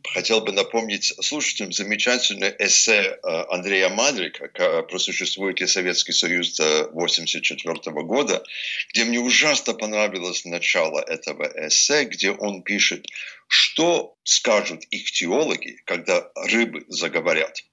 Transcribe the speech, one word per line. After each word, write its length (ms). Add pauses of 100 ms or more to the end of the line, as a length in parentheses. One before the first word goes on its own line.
(120)
хотел 300
бы 100
напомнить 680
слушателям 500
замечательное 840
эссе, 340 (300)
э, 260
Андрея 400
Мадрика, 600
к-, 340
про 160
«Существует 640
ли 60
Советский 460
Союз» 440
до 360
восемьдесят 500
четвёртого 600
года, 420 (480)
где 140
мне 120
ужасно 540
понравилось 720
начало 560
этого 560
эссе, 480
где 280
он 300
пишет, 440 (420)
что 680 (100)
скажут 680
их 200
теологи, 760
когда 480
рыбы 540
заговорят. 840